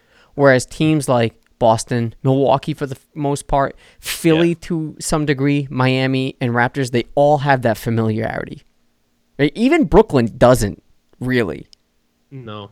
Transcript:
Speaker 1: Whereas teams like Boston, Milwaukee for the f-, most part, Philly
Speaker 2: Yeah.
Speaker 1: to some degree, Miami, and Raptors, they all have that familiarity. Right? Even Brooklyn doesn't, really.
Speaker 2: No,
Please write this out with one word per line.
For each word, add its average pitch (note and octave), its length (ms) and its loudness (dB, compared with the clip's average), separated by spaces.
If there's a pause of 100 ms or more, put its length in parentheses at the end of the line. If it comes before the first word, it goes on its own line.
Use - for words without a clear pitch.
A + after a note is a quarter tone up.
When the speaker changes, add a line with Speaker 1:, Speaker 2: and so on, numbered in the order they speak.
(360)
Speaker 1:
Whereas C3+ 320 4
teams D#3 420 0
like A#2 240 0 (240)
Boston, A#2 640 0
Milwaukee C3+ 540 0
for D3 100 -8
the C3 100 -12
f-, - 200 -20
most C#3+ 320 -4
part, C#3 280 -2 (240)
Philly E3 500 0
Speaker 2:
Yeah. E3 120 -2
Speaker 1:
to D#3+ 380 -6
some D3+ 260 -2
degree, C#3+ 460 -2
Miami, C3 680 0
and B2 140 -2
Raptors, B2 380 -2
they A#2+ 140 -2 (100)
all C#3+ 240 4
have C3+ 240 0
that A2+ 160 0
familiarity. A2+ 840 -4 (800)
Right? D3 160 2
Even C4+ 300 2
Brooklyn D3 520 2
doesn't, A#2+ 460 2 (360)
really. B2 480 -4 (680)
Speaker 2:
No, G#2+ 380 -16